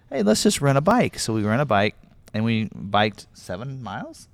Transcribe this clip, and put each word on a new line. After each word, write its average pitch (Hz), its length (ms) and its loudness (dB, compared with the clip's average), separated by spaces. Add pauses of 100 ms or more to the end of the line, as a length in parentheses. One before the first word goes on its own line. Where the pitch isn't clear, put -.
(100)
Hey, 240 120 -2
let's 214 200 2
just 202 200 2
rent 139 160 4
a 143 40 4
bike. 202 360 2
So - 160 -2
we 110 80 0
rent 107 180 2
a 151 60 0
bike, 107 280 2 (380)
and 110 120 -4
we 110 300 -2
biked 104 600 -2
seven 127 480 -12
miles 135 520 -12